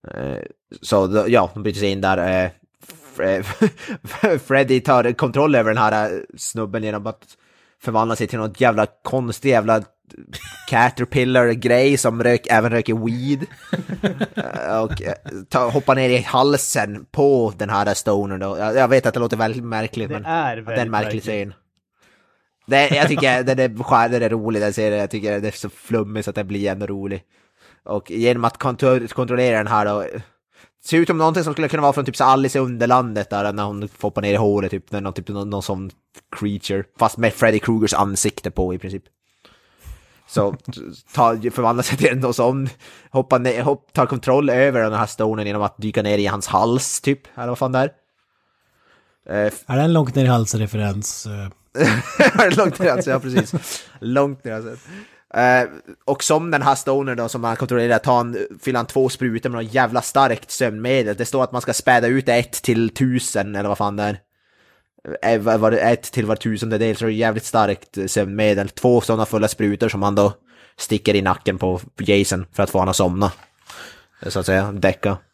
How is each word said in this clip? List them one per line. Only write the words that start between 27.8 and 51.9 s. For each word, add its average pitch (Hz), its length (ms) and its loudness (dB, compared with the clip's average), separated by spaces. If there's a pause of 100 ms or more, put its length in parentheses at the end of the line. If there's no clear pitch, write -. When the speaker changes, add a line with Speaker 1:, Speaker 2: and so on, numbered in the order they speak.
Speaker 1:
Och 101 260 -6
genom 117 340 2
att 117 140 -2
kontro-, 127 560 0
kontrollera 123 440 0
den 104 80 -2
här 107 200 2
då, 104 180 -2 (800)
ser 160 140 0
ut 170 100 4
som 165 100 0
någonting 160 260 2
som 156 80 -4
skulle 156 160 -2
kunna 156 140 0
vara 143 100 6
från 139 120 -2
typ 139 120 -6
så 135 80 2
Alice 135 340 4
i - 20 2
Underlandet 120 720 0
där, 101 220 -2
när 101 120 -4
hon 104 240 -6 (120)
hoppar 104 220 -4
ner 101 100 0
i 101 40 2
hålet, 101 340 2
typ, - 220 -8
när 104 80 -4
någon, 98 120 -6
typ, - 160 -10
någon, 101 220 -8
någon 101 120 -6
sån 95 280 -8 (460)
creature. 101 480 -4 (140)
Fast 113 200 2
med 113 140 2
Freddy 110 260 2
Krugers 110 360 0
ansikte 98 560 -2
på 92 240 -4
i 90 40 -8
princip. 95 240 -10 (1300)
Så 101 280 -2 (580)
ta, 113 220 4 (160)
förvandla 120 300 0
sig - 160 -4
till 131 260 2
en 123 100 0
sån, 135 340 0 (420)
hoppa 131 280 2
ner, 123 240 0
hopp-, 143 300 -2
ta 131 140 2
kontroll 135 440 2
över 127 320 2
den 110 100 0
här 107 140 0
stonen 110 400 -2
genom 104 160 -2
att - 160 -2
dyka 107 240 -2
ner 104 160 2
i 101 80 2
hans 101 200 -2
hals, 117 540 0
typ, - 380 -4
eller 120 100 -8
vad 120 100 -4
fan 131 140 -2
det 127 60 2
är. 143 120 2 (1400)
Eh, 104 160 0
f- - 200 -4
Speaker 2:
Är 131 100 -2
det 139 60 4
en 165 100 4
långt 139 220 2
ner 135 100 4
i 127 40 4
halsen-referens? 107 1000 -2
Eh? 101 220 -10 (340)
Speaker 1:
<laughs> 180 600 2